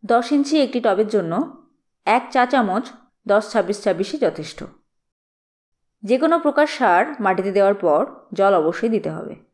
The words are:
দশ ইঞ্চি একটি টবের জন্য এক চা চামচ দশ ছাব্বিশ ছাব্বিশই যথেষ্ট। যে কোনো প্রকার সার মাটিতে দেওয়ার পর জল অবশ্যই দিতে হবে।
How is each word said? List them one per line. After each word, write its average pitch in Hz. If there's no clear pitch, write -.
দশ 240
ইঞ্চি 285
একটি -
টবের 220
জন্য 180
এক 240
চা 254
চামচ 240
দশ 208
ছাব্বিশ 202
ছাব্বিশই 190
যথেষ্ট। 165
যে 214
কোনো 320
প্রকার 294
সার 202
মাটিতে 190
দেওয়ার 196
পর 170
জল 196
অবশ্যই 175
দিতে 196
হবে। -